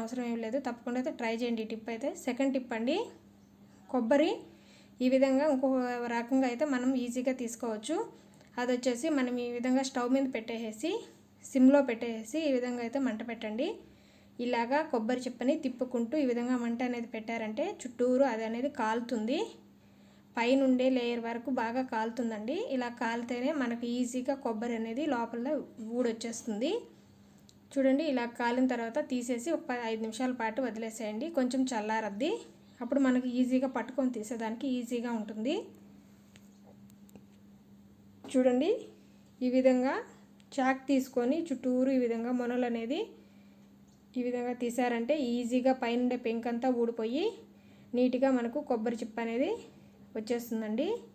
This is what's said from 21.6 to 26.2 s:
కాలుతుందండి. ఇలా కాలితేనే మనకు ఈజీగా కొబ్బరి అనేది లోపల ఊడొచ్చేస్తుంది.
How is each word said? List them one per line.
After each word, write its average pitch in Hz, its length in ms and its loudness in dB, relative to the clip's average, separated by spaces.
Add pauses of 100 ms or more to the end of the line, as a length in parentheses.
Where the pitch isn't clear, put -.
కాలుతుందండి. 226 600 -2 (200)
ఇలా 240 140 -2 (120)
కాలితేనే 240 480 -2 (120)
మనకు 240 240 -2 (100)
ఈజీగా 254 400 -2 (100)
కొబ్బరి 233 340 -2
అనేది 226 240 -4 (120)
లోపల 233 400 -2 (420)
ఊడొచ్చేస్తుంది. 233 720 -2 (1000)